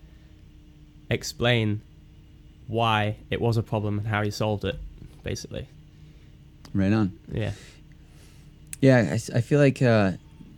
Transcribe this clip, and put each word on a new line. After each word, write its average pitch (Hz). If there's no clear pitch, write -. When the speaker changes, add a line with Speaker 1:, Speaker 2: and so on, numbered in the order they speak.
Speaker 1:
explain 117
why 107
it -
was 113
a 113
problem 104
and 104
how 104
you 104
solved 107
it, 95
basically. -
Speaker 2:
Right 98
on. 107
Speaker 1:
Yeah. 101
Speaker 2:
Yeah, 131
I 92
s-, -
I 123
feel 147
like, 139
uh, 107